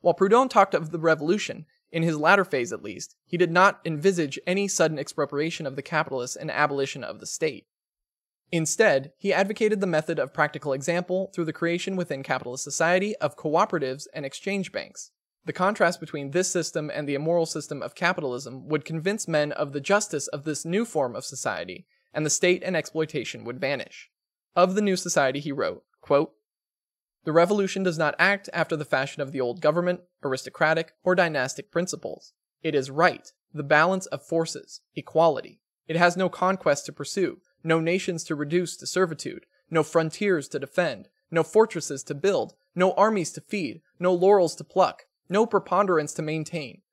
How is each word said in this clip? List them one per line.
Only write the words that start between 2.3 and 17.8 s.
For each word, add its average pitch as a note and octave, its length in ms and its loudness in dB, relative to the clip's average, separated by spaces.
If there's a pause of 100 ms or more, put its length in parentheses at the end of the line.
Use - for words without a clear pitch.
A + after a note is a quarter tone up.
phase A#2+ 280 -2
at F2 100 -10
least, - 320 -12 (120)
he F3+ 100 -6
did E3+ 160 2
not F#3 320 4
envisage D#3+ 600 0
any G3 220 0
sudden D#3+ 320 2
expropriation D3+ 680 -4
of C3+ 100 -8
the C#3 60 -8
capitalists C3+ 520 -4
and D#3 160 -10
abolition C#3 540 -2
of G#2 160 -12
the - 60 -16
state. C#3+ 420 -6 (840)
Instead, D#3+ 680 2
he G3 160 -2
advocated G#3 480 0
the G3 60 0
method D#3+ 320 0
of C#3 160 -4
practical D3 400 0
example F3+ 600 -2
through F3 100 -2
the D#3 100 -6
creation F3+ 420 -2
within D3+ 260 -6
capitalist C3 420 -6
society F3+ 520 0
of - 200 -4
cooperatives D3+ 760 -2
and D3 140 -8
exchange G3 460 -6
banks. - 380 -10 (360)
The D#3 80 -6
contrast F#3 460 0
between C#3+ 300 -8
this F3+ 200 0
system D#3+ 420 -4
and D3 160 -6
the C#3+ 60 0
immoral E3 320 0
system D3 360 -8